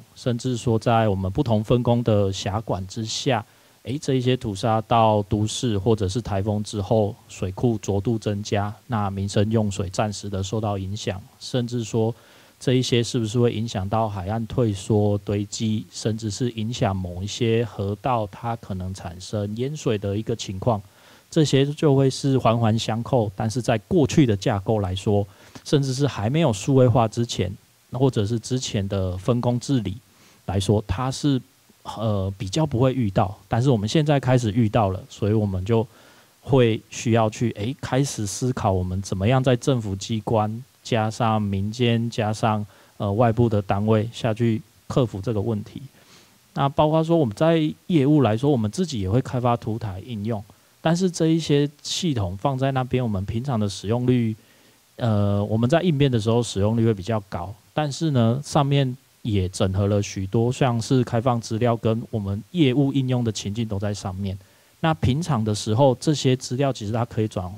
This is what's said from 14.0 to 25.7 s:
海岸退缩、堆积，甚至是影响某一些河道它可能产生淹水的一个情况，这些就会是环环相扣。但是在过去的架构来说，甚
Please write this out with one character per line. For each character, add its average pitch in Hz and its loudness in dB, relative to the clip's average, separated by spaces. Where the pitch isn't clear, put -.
海 98 -6
岸 113 -4
退 117 0
缩、 104 2
堆 104 -2
积， 110 -2
甚 110 -4
至 110 -6
是 123 -4
影 110 -6
响 110 0
某 90 -6
一 104 -6
些 113 0
河 104 -6
道 117 0
它 117 -8
可 - -10
能 92 -6
产 90 -12
生 104 -6
淹 135 -4
水 131 -2
的 101 -4
一 110 -2
个 117 -4
情 95 -10
况， 107 0
这 160 4
些 139 4
就 143 2
会 135 6
是 135 2
环 117 4
环 113 4
相 113 -2
扣。 110 0
但 113 -2
是 120 -2
在 117 0
过 170 4
去 143 4
的 107 4
架 107 0
构 110 0
来 95 -2
说， 101 0
甚 143 2